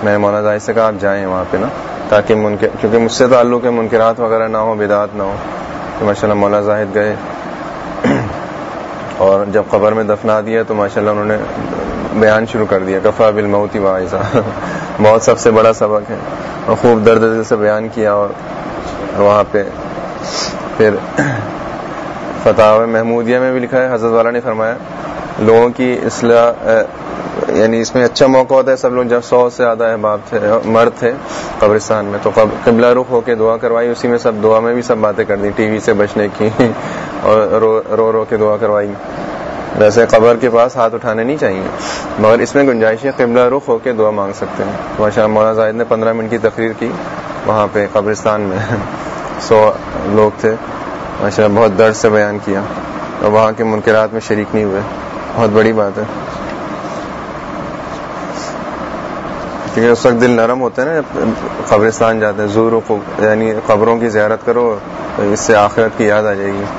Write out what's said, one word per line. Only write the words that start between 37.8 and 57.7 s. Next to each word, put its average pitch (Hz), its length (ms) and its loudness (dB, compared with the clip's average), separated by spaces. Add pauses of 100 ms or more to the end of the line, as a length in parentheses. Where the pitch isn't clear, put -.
رو 110 160 2
رو 110 160 0
کے 120 80 0
دعا 107 200 2
کروائی۔ 104 360 0 (840)
ویسے 110 320 6
قبر 117 260 6
کے 120 140 0
پاس 117 260 2
ہاتھ 113 180 2
اٹھانے 113 300 -2
نہیں 139 120 -2
چاہیے، 98 260 -2 (560)
مگر 107 200 6
اس - 160 -2
میں 139 100 6
گنجائش 113 400 2
ہے، 135 120 0
قبلہ 120 240 2
رخ 127 280 2
ہو 117 140 2
کے 127 100 -2
دعا 107 180 2
مانگ 98 220 -2
سکتے 98 320 -6
ہیں۔ 98 80 -6 (260)
ماشاءاللہ 107 360 2
مولانا 110 180 4
زاہد 110 220 0
نے 117 140 -2
پندرہ 113 240 0
منٹ 110 180 -4
کی 113 80 -2
تقریر 113 400 0
کی 117 100 -4 (580)
وہاں 104 260 2
پہ 104 200 0
قبرستان 104 480 0
میں، 95 180 -4 (440)
<laughs> - 380 -10
سو 107 320 4 (340)
لوگ 104 240 4 (100)
تھے، 113 140 0 (680)
ماشاءاللہ 104 400 2
بہت 104 180 4
درد 110 160 4
سے 113 140 2
بیان 104 360 2
کیا، 98 160 -2 (600)
اور 104 100 2
وہاں 110 240 4
کے 113 80 -2
منکرات 110 480 2
میں 113 80 -4
شریک 107 340 -4
نہیں 107 100 0
ہوئے، 98 160 -2 (560)
بہت 110 160 2
بڑی 110 200 4
بات 101 260 0
ہے۔ 107 40 -4 (3750)